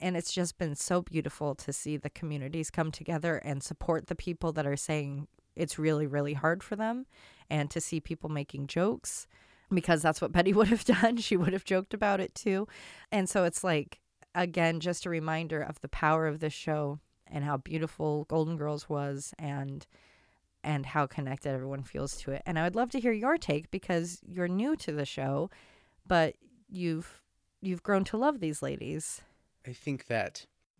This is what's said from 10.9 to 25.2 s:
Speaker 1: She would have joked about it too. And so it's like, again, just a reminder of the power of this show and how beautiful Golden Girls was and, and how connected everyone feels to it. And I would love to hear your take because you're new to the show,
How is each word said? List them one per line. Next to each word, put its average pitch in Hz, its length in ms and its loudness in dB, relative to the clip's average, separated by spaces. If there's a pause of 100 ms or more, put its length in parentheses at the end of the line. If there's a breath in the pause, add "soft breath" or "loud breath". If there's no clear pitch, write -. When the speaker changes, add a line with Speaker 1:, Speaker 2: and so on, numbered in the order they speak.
Speaker 1:
She 214 200 2
would 180 160 4
have 190 120 -2
joked 190 280 2
about 208 260 2
it - 160 -4
too. 196 320 0 (440 loud breath)
And 196 180 2
so 196 160 4
it's - 180 0
like, 160 360 0 (360)
again, 165 440 2
just 175 260 -2
a 185 40 -2
reminder 160 520 0
of 151 200 -8
the 147 80 -10
power 160 380 4
of 151 120 -2
this 156 140 -2
show 151 460 -2 (280)
and 143 160 -4
how 147 140 0
beautiful 156 720 -2
Golden 160 280 2
Girls 147 320 -4
was 143 500 -4
and, 143 460 -6 (800 soft breath)
and 143 220 -2
how 143 200 2
connected 139 440 -4
everyone 135 340 -4
feels 139 380 -6
to 135 100 -6
it. 139 140 -4
And 170 120 -2
I 160 60 2
would 180 120 0
love 240 160 2
to 269 100 -2
hear 233 120 4
your 247 240 2
take 156 340 -2
because 175 540 -2
you're 175 220 -2
new 226 300 0
to - 160 -6
the 147 120 -2
show, 139 440 -2 (580 loud breath)